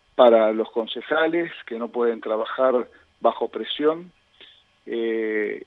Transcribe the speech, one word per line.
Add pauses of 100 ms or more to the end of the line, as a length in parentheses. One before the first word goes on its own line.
(140)
para
los
concejales, (140)
que
no
pueden
trabajar (340)
bajo
presión, (760)
eh,